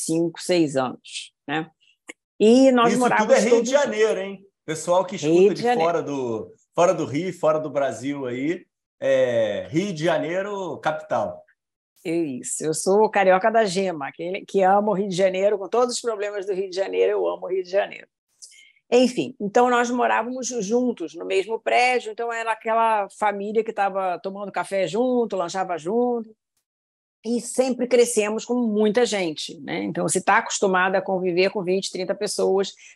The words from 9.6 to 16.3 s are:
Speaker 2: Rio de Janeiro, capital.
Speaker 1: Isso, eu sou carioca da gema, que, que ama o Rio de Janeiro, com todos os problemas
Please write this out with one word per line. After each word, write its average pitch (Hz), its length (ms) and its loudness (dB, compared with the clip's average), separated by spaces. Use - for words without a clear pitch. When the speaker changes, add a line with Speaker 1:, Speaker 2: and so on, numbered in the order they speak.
Speaker 2:
Rio 185 240 -2
de 151 120 -6
Janeiro, 175 720 -2
capital. - 680 -4
Speaker 1:
Isso, 156 600 -4
eu 156 80 -2
sou 202 380 2
carioca 190 400 4
da 226 140 2
gema, 175 480 -4
que, 180 340 -10
que 196 160 0
ama 208 300 4
o - 20 0
Rio 202 140 -2
de 180 80 -6
Janeiro, 190 420 2
com 190 100 -10
todos 240 280 0
os - 40 -8
problemas 208 460 -6